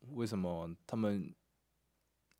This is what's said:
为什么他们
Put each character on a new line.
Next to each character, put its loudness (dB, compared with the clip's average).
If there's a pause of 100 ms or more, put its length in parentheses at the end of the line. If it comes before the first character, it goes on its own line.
(120)
为 0
什 0
么 0 (140)
他 -2
们 2 (1040)